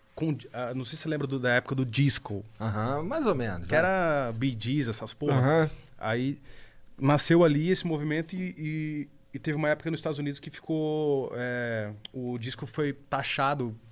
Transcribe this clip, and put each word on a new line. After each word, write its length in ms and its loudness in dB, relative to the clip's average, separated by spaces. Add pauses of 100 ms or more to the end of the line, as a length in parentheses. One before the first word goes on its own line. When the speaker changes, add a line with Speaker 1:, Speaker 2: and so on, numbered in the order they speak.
(140)
Speaker 1:
com, 240 -2 (160)
ah, 220 -4
não 100 -4
sei 120 -10
se 60 -10
você 60 -4
lembra 160 -2
do, 140 -2
da 140 4
época 200 2
do 120 2
disco. 600 0 (140)
Speaker 2:
Aham, 440 -2
mais 220 -2
ou 80 4
menos, 320 -2
Speaker 1:
Que 60 -4
Speaker 2:
vai. 80 4
Speaker 1:
era 560 2
Bee 240 0
Gees, 280 0
essas 280 -6
porra. 220 0
Speaker 2:
Aham. 320 6 (280)
Speaker 1:
Aí 420 0 (600)
nasceu 440 6
ali 260 4
esse 180 2
movimento 480 -2
e, 220 -4
e, 500 -4 (260)
e 60 -8
teve 180 -2
uma 120 2
época 200 0
nos 100 -2
Estados 200 -4
Unidos 200 -4
que 120 -12
ficou, 840 0
é, 560 -2 (220)
o 240 -6
disco 300 -8
foi 260 -2
taxado 840 -2 (160)